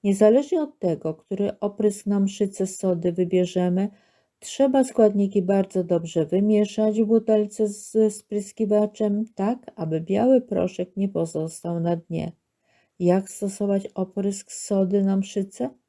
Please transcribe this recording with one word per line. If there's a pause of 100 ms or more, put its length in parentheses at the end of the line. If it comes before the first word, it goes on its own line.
Niezależnie
od
tego,
który
oprysk
na
mszyce
z
sody
wybierzemy, (500)
trzeba
składniki
bardzo
dobrze
wymieszać
w
butelce
z
spryskiwaczem, (100)
tak
aby
biały
proszek
nie
pozostał
na
dnie. (680)
Jak
stosować
oprysk
z
sody
na
mszyce? (180)